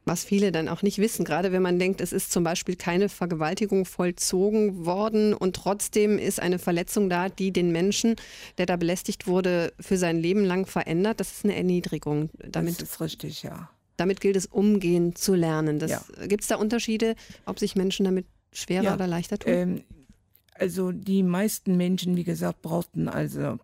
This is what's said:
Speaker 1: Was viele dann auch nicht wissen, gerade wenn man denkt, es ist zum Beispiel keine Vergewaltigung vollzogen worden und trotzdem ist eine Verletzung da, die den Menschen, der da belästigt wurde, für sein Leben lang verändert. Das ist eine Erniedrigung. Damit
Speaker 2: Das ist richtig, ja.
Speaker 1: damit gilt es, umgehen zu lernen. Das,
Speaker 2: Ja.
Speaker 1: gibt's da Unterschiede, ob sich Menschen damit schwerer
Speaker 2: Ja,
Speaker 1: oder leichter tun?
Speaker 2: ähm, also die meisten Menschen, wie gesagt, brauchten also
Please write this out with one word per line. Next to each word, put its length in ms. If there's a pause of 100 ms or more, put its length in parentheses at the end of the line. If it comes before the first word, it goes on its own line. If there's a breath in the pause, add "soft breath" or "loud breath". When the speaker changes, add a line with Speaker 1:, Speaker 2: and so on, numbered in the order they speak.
Speaker 1:
Was 180
viele 300
dann 160
auch 140
nicht 160
wissen, 260
gerade 260
wenn 120
man 160
denkt, 240
es 100
ist 180
zum 140
Beispiel 320
keine 320
Vergewaltigung 800
vollzogen 960
worden 480
und 240
trotzdem 640
ist 220
eine 180
Verletzung 500
da, 220
die 220
den 200
Menschen, 440 (420 loud breath)
der 80
da 100
belästigt 500
wurde, 540
für 160
sein 220
Leben 260
lang 220
verändert. 540
Das 120
ist 140
eine 100
Erniedrigung. 720 (180)
Damit 360
Speaker 2:
Das 80
ist 100
richtig, 440
ja. 260 (260)
Speaker 1:
damit 240
gilt 160
es, 80
umgehen 720
zu 180
lernen. 440
Das, 120
Speaker 2:
Ja. 120 (260)
Speaker 1:
gibt's 200
da 80
Unterschiede, 580 (320 loud breath)
ob 120
sich 160
Menschen 300
damit 220 (260)
schwerer 320
Speaker 2:
Ja, 120
Speaker 1:
oder 100
leichter 320
tun? 160
Speaker 2:
ähm, 300 (680)
also 400
die 300
meisten 560
Menschen, 380
wie 80
gesagt, 360
brauchten 480
also 560